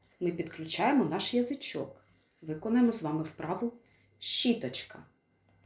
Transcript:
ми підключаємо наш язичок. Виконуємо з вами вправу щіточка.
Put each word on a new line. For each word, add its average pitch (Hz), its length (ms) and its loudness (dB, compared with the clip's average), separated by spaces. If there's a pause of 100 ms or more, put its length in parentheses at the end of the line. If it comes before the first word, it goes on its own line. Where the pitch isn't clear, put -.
(200)
ми 175 120 0
підключаємо 170 720 2
наш 170 300 -2
язичок. 240 720 -2 (380)
Виконуємо 226 500 4
з - 100 -6
вами 156 200 0
вправу 180 500 -4 (460)
щіточка. - 840 -2 (600)